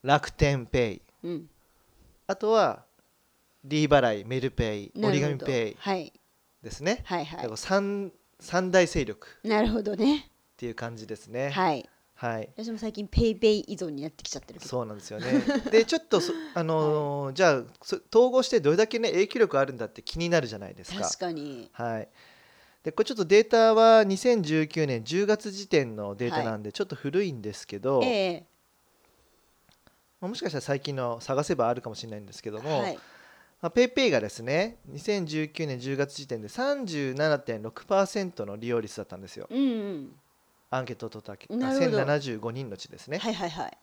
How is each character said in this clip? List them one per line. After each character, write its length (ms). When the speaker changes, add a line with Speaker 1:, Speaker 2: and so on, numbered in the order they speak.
Speaker 1:
楽 300
天 340
ペ 280
イ。 80
Speaker 2:
う 80
ん。 160
Speaker 1:
あ 80
と 160
は、 340
D 220
払 360
い、 20
メ 160
ル 100
ペ 440
イ、 60
Speaker 2:
な 120
る 80
ほ 0
ど。 80
Speaker 1:
折 80
り 20
紙 0
ペ 320
イ 80
Speaker 2:
は 160
い。 180
Speaker 1:
で 80
す 100
ね。 220
Speaker 2:
は 160
い 40
は 100
い。 40
Speaker 1:
だ 60
か 60
ら 60
三、 560
三 320
大 160
勢 160
力 240
Speaker 2:
な 180
る 80
ほ 120
ど 120
ね。 240
Speaker 1:
っ 120
て 100
い 40
う 40
感 220
じ 100
で 80
す 140
ね。 220
Speaker 2:
は 220
い。 160
Speaker 1:
は 180
い。 160
Speaker 2:
私 140
も 80
最 140
近 160
ペ 200
イ 80
ペ 160
イ 160
依 80
存 140
に 120
な 60
っ 20
て 120
き 80
ち 60
ゃ 40
っ 20
て 100
る 80
け 40
ど。 40
Speaker 1:
そ 140
う 40
な 80
ん 40
で 40
す 80
よ 80
ね。 80
で、 140
ち 100
ょ 40
っ 80
と 140
そ-、 120
Speaker 2:
<laughs> 80
Speaker 1:
あ 100
の 580
ー、 40
Speaker 2:
は 60
い。 20
Speaker 1:
じ 100
ゃ 140
あ、 40
そ-、 160
統 180
合 120
し 60
て 120
ど 100
れ 60
だ 120
け 100
ね、 120
影 180
響 120
力 200
あ 40
る 80
ん 40
だ 100
っ 40
て 120
気 160
に 100
な 120
る 80
じ 80
ゃ 20
な 100
い 60
で 80
す 100
か。 100
Speaker 2:
確 160
か 140
に。 400
Speaker 1:
は 280
い。 80
で、 80
こ 120
れ 20
ち 80
ょ 20
っ 20
と 80
デ 200
ー 40
タ 260
は 300
二 120
千 260
十 240
九 200
年 180
十 200
月 280
時 160
点 260
の 220
デ 140
ー 0
タ 120
な 140
ん 60
で、 60
Speaker 2:
は 20
い。 20
Speaker 1:
ち 80
ょ 40
っ 20
と 100
古 260
い 80
ん 100
で 120
す 140
け 120
ど、 240
Speaker 2:
え 60
え。 380
Speaker 1:
ま 60
あ、 20
も 60
し 60
か 80
し 40
た 60
ら 40
最 180
近 140
の 260
探 240
せ 100
ば 140
あ 60
る 80
か 60
も 60
し 100
れ 60
な 60
い 40
ん 60
で 60
す 100
け 80
ど 100
も、 200
Speaker 2:
は 80
い。 100
Speaker 1:
ま 80
あ、 20
ペ 140
イ 40
ペ 200
イ 20
が 100
で 80
す 140
ね、 440
二 120
千 280
十 220
九 180
年 120
十 180
月 200
時 100
点 160
で 60
三 380
十 280
七 240
点 240
六 220
パ 180
ー 40
セ 180
ン 80
ト 140
の 100
利 120
用 120
率 160
だ 80
っ 20
た 80
ん 60
で 80
す 80
よ。 140
Speaker 2:
う 40
ん 40
う 40
ん。 500
Speaker 1:
ア 100
ン 60
ケ 80
ー 20
ト 100
を 40
取 120
っ 20
た 80
わ 60
け。 140
あ、 40
Speaker 2:
な 120
る 60
ほ 100
ど。 60
Speaker 1:
千 60
七 220
十 200
五 120
人 180
の 60
う 40
ち 100
で 100
す 80
ね。 120
Speaker 2:
は 120
い 40
は 120
い 40
は 180
い。 140